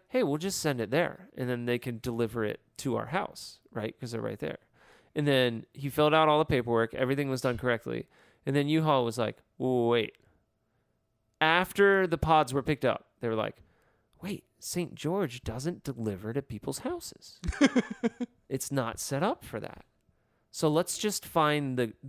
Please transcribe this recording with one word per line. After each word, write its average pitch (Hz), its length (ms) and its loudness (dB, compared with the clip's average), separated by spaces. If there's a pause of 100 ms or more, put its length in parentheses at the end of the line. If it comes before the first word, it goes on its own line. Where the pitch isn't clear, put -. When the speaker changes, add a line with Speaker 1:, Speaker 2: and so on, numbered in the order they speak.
Speaker 1:
"Hey, 254 120 2
we'll 151 160 2
just 180 220 -4
send 139 200 0
it 107 120 -2
there, - 440 -2
and 123 140 -4
then 120 160 -2
they 120 140 0
can 120 200 -6
deliver 117 460 -2
it 107 140 -4 (180)
to 123 180 -2
our 110 120 -2
house," - 520 -8 (120)
right? 113 280 -8
'Cause 117 120 -10
they're 113 100 -6
right 107 180 -6
there. 151 200 -6 (560)
And 147 120 0
then 123 460 2
he 139 160 -8
filled 151 240 4
out 156 160 6
all 151 80 6
the 156 80 4
paperwork. 117 480 2
Everything 139 360 0
was 131 120 -4
done 123 160 0
correctly. 120 500 -2 (380)
And 135 100 0
then 143 120 2
U-Haul 151 360 4
was 117 140 -2
like, 107 200 -2 (200)
"Wait." 120 580 2 (1200)
After 190 680 4
the 160 100 0
pods 151 360 4
were 131 100 0
picked 143 220 0
up, - 220 0 (120)
they 120 80 -4
were 113 80 0
like, 110 220 -4 (640)
"Wait, 190 220 -8 (160)
Saint - 360 -6
George 151 480 -4
doesn't 131 400 -6
deliver 110 500 -4
to 139 80 -2
people's 135 380 -8
houses. - 600 -10 (200)
Speaker 2:
<laughs> 294 100 8 (800)
Speaker 1:
It's - 220 -6
not 120 260 -2
set 139 260 -4
up 269 200 -2
for - 160 -8
that. - 240 -12 (680)
So - 180 0
let's 160 280 0
just - 280 -4
find 147 520 2
the, 117 140 0 (180)